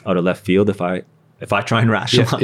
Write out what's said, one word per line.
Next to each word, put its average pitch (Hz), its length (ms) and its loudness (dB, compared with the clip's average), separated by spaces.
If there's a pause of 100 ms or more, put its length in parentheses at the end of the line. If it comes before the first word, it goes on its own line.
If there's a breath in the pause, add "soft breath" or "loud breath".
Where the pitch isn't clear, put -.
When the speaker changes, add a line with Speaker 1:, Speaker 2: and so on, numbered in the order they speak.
Speaker 1:
out 95 100 2
of 87 80 0
left 90 200 -2
field 98 260 2
if 95 100 -2
I, 90 220 -4 (380)
if - 120 -6
I - 80 0
try 113 220 0
and 117 80 4
rational-, 113 340 0
Speaker 2:
Yeah, 117 60 -2 (140)